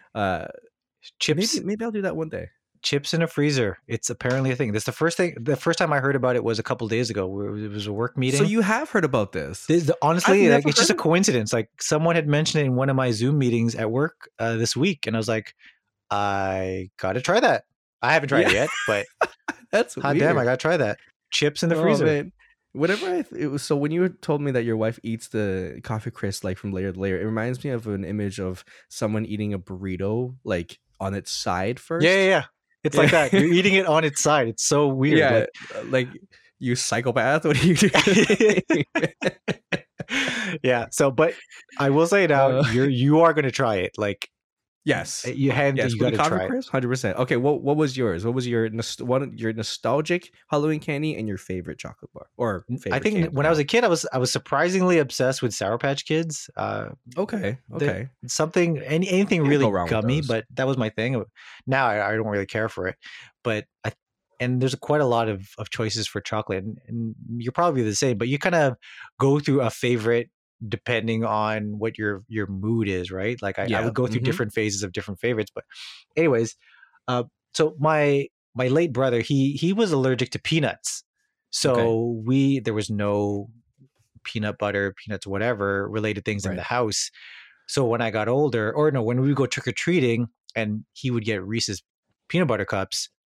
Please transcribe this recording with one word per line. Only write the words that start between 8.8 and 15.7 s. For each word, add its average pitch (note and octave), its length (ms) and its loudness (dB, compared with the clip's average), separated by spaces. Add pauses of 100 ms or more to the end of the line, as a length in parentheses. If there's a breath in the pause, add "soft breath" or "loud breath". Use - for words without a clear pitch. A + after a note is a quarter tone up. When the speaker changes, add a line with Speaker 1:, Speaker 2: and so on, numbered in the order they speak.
Speaker 1:
heard F#3+ 140 2
about B2+ 280 0
this? D#2 340 -8
Speaker 2:
This, D#3+ 240 2 (120)
honestly, F3 300 4
Speaker 1:
I've G3+ 160 6
Speaker 2:
like, C#3+ 160 6
Speaker 1:
never D3+ 40 2
Speaker 2:
it's C#3+ 100 2
just E3+ 120 4
a F3 40 2
Speaker 1:
heard - 20 2
of - 60 -6
Speaker 2:
coincidence. D#3 500 2
Like, A2+ 180 0 (100)
someone E3 360 2
had D3+ 120 0
mentioned D3+ 340 2
it C#3 40 2
in B2+ 80 0
one C3+ 160 2
of C3+ 60 0
my B2+ 140 2
Zoom B2 280 2
meetings A#2 360 2
at A2 160 -2
work, C#3+ 380 -4 (100)
uh, A2+ 180 -2
this A2+ 200 0
week, D#3+ 300 0
and A2 100 -2
I - 20 0
was A2 100 -2
like, A2 260 -4 (560 soft breath)